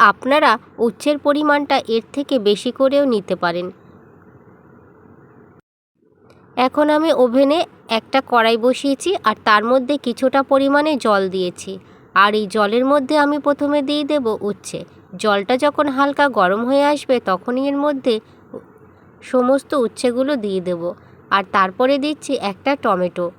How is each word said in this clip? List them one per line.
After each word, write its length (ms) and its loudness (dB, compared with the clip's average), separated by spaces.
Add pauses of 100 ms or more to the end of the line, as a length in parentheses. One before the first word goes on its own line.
(100)
আপনারা 420 2 (260)
উচ্ছের 400 -2
পরিমাণটা 580 0 (120)
এর 240 -2
থেকে 260 -4
বেশি 400 0
করেও 260 2 (100)
নিতে 220 -2
পারেন। 300 -4 (3000)
এখন 300 0 (100)
আমি 140 2 (120)
ওভেনে 360 2 (400)
একটা 200 -2 (120)
কড়াই 360 2
বসিয়েছি 440 -2 (140)
আর 200 0
তার 200 4
মধ্যে 300 0 (120)
কিছুটা 360 0
পরিমাণে 500 2 (120)
জল 180 2 (120)
দিয়েছি। 380 -6 (420)
আর 200 4
এই 200 -2
জলের 380 2
মধ্যে 220 0 (100)
আমি 120 0 (100)
প্রথমে 320 0 (100)
দিয়ে 160 -2
দেব 220 -2 (240)
উচ্ছে। 300 -10 (420)
জলটা 320 0 (100)
যখন 220 0 (100)
হালকা 300 2 (120)
গরম 300 2
হয়ে 240 2
আসবে 240 -2 (140)
তখনই 400 -4
এর 140 -2
মধ্যে 300 -2 (1080)
সমস্ত 480 0 (140)
উচ্ছেগুলো 480 -2 (120)
দিয়ে 240 -4
দেব। 140 -4 (480)
আর 120 0 (140)
তারপরে 420 0
দিচ্ছি 340 -6 (180)
একটা 220 -4 (100)
টমেটো 440 -2 (120)